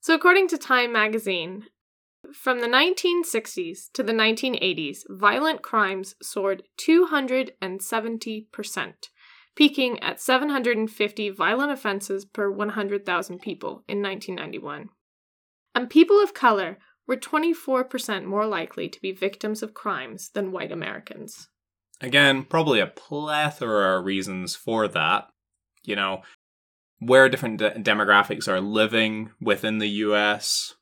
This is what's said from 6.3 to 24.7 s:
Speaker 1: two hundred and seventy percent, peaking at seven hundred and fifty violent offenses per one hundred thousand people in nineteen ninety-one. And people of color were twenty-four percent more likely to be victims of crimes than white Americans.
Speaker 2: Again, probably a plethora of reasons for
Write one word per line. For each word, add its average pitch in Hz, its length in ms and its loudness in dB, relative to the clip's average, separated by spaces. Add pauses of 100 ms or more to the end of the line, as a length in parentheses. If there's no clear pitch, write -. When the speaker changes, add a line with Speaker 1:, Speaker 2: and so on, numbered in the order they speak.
Speaker 1:
two 339 300 4
hundred 262 540 -2
and 190 220 -8
seventy 226 720 -6
percent, - 560 -10 (480)
peaking 285 460 4
at - 180 -6
seven 262 300 2
hundred 247 280 0
and 220 120 -2
fifty 208 400 -4
violent 208 420 0
offenses 202 520 -6
per 202 260 -4
one 208 200 -4
hundred 202 340 -4
thousand 180 360 -4
people - 480 -10
in 202 140 -4
nineteen 196 340 -8
ninety-one. - 520 -12 (840)
And 247 160 -2
people 349 300 8
of 403 140 0
color 196 440 2 (280)
were 254 100 -2
twenty-four 302 680 0
percent 233 420 -6
more 208 200 -2
likely 185 420 -6
to - 120 -16
be 190 120 -6
victims 196 500 -4
of 214 120 -12
crimes 139 560 -8
than 190 220 -4
white - 200 -8
Americans. - 760 -12 (520)
Speaker 2:
Again, 135 440 4
probably 151 360 2
a 92 60 2
plethora 143 1120 -2
of 90 80 -6
reasons 95 500 -4
for 113 320 0